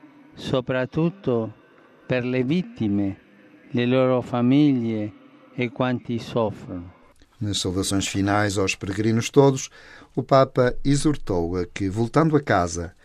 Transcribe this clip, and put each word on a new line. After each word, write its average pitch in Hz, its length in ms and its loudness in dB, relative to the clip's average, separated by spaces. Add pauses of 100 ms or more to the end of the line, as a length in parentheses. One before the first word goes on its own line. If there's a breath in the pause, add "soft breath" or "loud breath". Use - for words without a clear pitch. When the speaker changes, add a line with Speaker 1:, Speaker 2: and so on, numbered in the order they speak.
(360)
Speaker 1:
soprattutto 127 1160 -2 (540)
per 127 180 0
le 127 180 0
vittime, 101 760 -2 (540)
le 120 140 0
loro 127 380 2
famiglie 120 920 2 (420)
e 123 140 -4
quanti 123 480 -2
soffrono. 98 760 -6 (480)
Speaker 2:
Nas 104 200 -4
saudações 95 480 -2
finais 101 500 0
aos 95 160 0
peregrinos 110 560 -2
todos, 139 400 4 (460 loud breath)
o 135 80 -2
Papa 131 600 4
exortou 120 720 0
a 90 120 -2
que, - 200 -4
voltando 117 480 2
a 143 60 2
casa, 85 640 -2